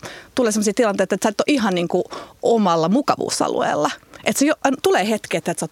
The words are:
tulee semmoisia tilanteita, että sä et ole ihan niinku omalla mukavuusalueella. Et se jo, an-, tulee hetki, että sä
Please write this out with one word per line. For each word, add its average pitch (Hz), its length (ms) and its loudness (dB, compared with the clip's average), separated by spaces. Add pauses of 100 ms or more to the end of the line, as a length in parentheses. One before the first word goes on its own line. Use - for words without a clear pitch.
(360)
tulee 233 160 2
semmoisia 208 220 0
tilanteita, 202 420 2
että 190 100 -4
sä 220 40 4
et - 120 -2
ole 294 140 2
ihan 208 200 0
niinku 175 280 0 (380)
omalla 175 480 2
mukavuusalueella. - 1040 0 (320)
Et - 140 0
se 277 80 2
jo, 302 80 2 (100)
an-, 277 200 0
tulee 226 260 2
hetki, 208 280 -2
että 170 220 -4
sä 160 120 -4